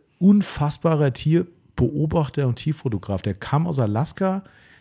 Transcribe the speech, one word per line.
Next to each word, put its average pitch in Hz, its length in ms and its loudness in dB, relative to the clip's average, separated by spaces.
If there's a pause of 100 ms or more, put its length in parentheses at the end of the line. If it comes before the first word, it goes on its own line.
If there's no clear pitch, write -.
(180)
unfassbarer 160 920 2
Tierbeobachter 151 1400 -2
und 117 80 0
Tierfotograf. 104 680 -4
Der 101 120 -2
kam 151 320 -2
aus 156 120 -4
Alaska, 156 640 -2 (380)